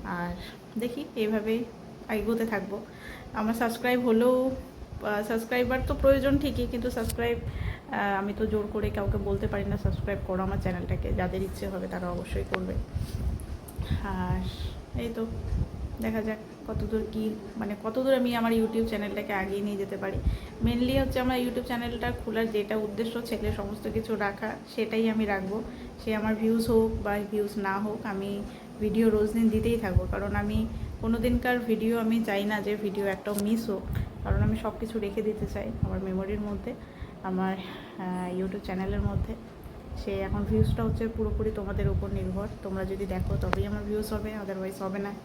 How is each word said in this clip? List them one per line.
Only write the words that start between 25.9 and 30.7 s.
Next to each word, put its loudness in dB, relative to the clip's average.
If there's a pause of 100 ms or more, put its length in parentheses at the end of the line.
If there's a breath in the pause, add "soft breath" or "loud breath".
সে 2
আমার 2
ভিউজ 4
হোক 6 (120)
বা 2 (120)
ভিউজ 0
না 0
হোক, -2
আমি -2 (360 loud breath)
ভিডিও 6
রোজ 4
দিন 6
দিতেই 4
থাকবো, 4
কারণ 0
আমি 2 (340 loud breath)